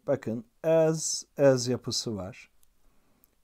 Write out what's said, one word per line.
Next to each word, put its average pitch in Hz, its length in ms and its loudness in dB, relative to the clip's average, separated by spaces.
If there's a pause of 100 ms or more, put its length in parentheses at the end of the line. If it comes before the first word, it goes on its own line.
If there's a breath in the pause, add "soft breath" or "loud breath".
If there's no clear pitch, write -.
bakın 120 400 -4 (180)
as, 160 600 2 (140)
as 131 300 4
yapısı 120 480 -4
var. 95 340 -12 (920)